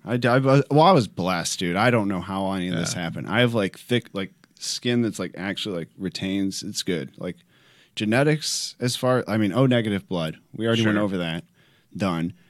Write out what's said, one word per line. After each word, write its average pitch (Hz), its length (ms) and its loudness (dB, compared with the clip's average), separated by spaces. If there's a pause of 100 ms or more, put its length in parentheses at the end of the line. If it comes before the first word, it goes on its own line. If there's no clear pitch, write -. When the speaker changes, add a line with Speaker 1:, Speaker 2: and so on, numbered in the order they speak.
Speaker 1:
I, 110 100 -2
I, 123 240 4
well, 139 440 4
I 185 100 8
was 117 160 4
blessed, 87 500 -2
dude. 87 160 -2
I 110 160 4
don't 113 160 2
know 95 140 -2
how 95 320 -4
any 92 160 -4
of 90 80 -4
this - 180 -4
Speaker 2:
Yeah. 90 80 -6
Speaker 1:
happened. 82 260 -6
I 104 120 2
have, 120 140 4
like, 98 240 -2
thick, - 340 -2
like, 95 200 -6 (280)
skin 120 420 -2
that's, 104 160 -4
like, 92 180 -6
actually, 95 420 -6
like, 82 100 -8 (100)
retains. 95 640 -4
It's - 220 -8
good. 80 340 -4
Like, 90 180 -8 (600)
genetics 139 840 -2
as 123 160 -2
far, 127 320 0
I 107 120 0
mean, 104 140 2
O 127 140 4
negative 110 420 0
blood. 82 280 -4 (180)
We 110 120 -4
already 113 180 2
went 104 120 2
Speaker 2:
Sure. 104 60 2
Speaker 1:
over 98 160 -2
that. 85 260 -4 (520)
Done. 87 380 -2 (160)